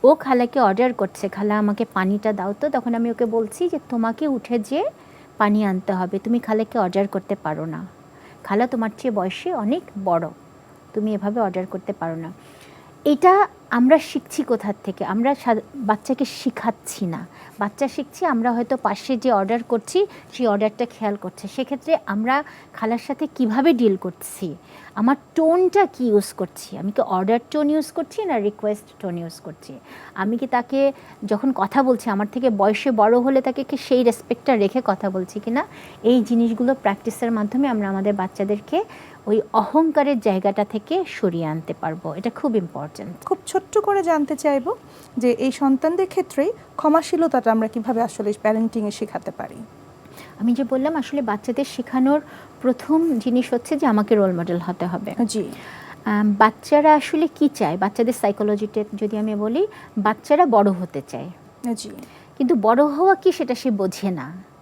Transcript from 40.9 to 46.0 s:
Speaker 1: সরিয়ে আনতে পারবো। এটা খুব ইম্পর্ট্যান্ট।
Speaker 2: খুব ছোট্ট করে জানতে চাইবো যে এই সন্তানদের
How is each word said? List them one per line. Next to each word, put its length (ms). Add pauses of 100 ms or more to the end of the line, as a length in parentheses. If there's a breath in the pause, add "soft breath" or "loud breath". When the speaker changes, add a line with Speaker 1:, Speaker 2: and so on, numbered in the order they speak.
Speaker 1:
সরিয়ে 400
আনতে 340
পারবো। 340
এটা 160
খুব 260
ইম্পর্ট্যান্ট। 680
Speaker 2:
খুব 220
ছোট্ট 320
করে 240
জানতে 340
চাইবো 380 (440 loud breath)
যে 120
এই 220
সন্তানদের 540